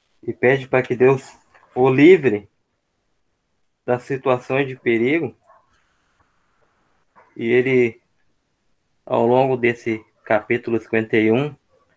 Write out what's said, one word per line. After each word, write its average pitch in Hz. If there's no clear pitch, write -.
e 117
pede 131
para 127
que 127
Deus 131
o 131
livre 135
das 123
situações 135
de 131
perigo. 123
E 120
ele, 123
ao 117
longo 131
desse 117
capítulo 113
cinquenta 110
e 110
um, 143